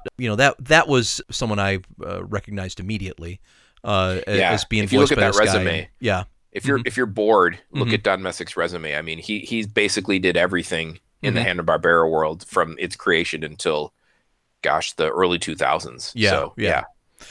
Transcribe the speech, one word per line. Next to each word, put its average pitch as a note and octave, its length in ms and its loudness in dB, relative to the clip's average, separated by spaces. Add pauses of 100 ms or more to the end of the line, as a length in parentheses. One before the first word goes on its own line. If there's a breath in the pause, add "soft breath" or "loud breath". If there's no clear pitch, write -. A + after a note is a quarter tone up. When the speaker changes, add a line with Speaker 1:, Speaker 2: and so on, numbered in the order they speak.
(180)
Speaker 1:
you B2 120 -2
know, G#2 80 0
that, C3+ 260 4
that D#3 240 4
was B2+ 320 2 (100)
someone A2 300 -4
I, G2 200 0 (240)
uh, F2+ 200 -8
recognized G2 560 -8
immediately, F#2+ 640 -8 (420 soft breath)
uh, F#2 420 0
a-, G2+ 120 0
Speaker 2:
Yeah. F#2 140 4
Speaker 1:
as D#2+ 120 0
being G#2+ 220 0
Speaker 2:
If G2+ 80 -2
you C3 60 6
Speaker 1:
voiced C#3+ 120 6
Speaker 2:
look C#3 80 2
at - 20 4 (120)
Speaker 1:
by G2 40 4
Speaker 2:
that G#2+ 60 6
Speaker 1:
this G#2+ 100 4
guy. F#2+ 40 2
Speaker 2:
resume, E2+ 320 -2 (100)
Speaker 1:
Yeah. G2 240 -2 (300)
Speaker 2:
if G2+ 120 -8
you're, C3+ 120 2
Speaker 1:
Mm-hmm. A#2 100 -4
Speaker 2:
if A2 80 -6
you're B2+ 100 0
bored, G2+ 540 4 (140)
look C3 160 0
Speaker 1:
Mm-hmm. G#2+ 60 2
Speaker 2:
at G2+ 80 -4
Don F#2+ 200 2
Messick's F2+ 320 -8
resume. E2 400 -4
I D2+ 60 -4
mean, D#2+ 180 -10
he, G#2 200 -6
he A2+ 260 -4
basically G2+ 540 0
did F#2 180 2
everything E2+ 600 -2 (220)
in A2+ 120 -2
Speaker 1:
Mm-hmm. - 20 -2
Speaker 2:
the A#2 80 0
Hanna-Barbera E2 680 2
world D#2+ 380 -2
from E2 320 -2
its F2 160 -6
creation E2 480 0
until, D2+ 480 -4 (680)
gosh, D#2 320 0
the D#2 180 0
early F2+ 260 2
two D#2+ 180 -6
thousands. C#2 600 -4
Speaker 1:
Yeah, G#2 140 2
Speaker 2:
So, C#2+ 260 0
Speaker 1:
yeah. A2 140 -2
Speaker 2:
yeah. C#2+ 140 0 (480 loud breath)